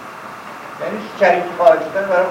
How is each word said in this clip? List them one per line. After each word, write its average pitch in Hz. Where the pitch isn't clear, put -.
یعنی 190
شریک 175
خواهی 165
شدن 190
برای 180